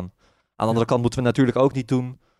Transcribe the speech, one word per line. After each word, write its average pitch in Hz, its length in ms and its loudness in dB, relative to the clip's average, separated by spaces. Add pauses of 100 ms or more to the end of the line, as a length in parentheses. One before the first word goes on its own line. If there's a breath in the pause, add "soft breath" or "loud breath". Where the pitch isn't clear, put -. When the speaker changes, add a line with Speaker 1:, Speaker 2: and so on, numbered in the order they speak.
Speaker 1:
Aan 90 60 -14 (460)
de 107 60 -6
andere 113 160 0
Speaker 2:
Ja. 113 60 2
Speaker 1:
kant 123 160 0
moeten 117 180 -2
we 127 80 0
natuurlijk 120 300 2
ook 135 160 4
niet 131 160 -6
doen 127 320 -4 (200)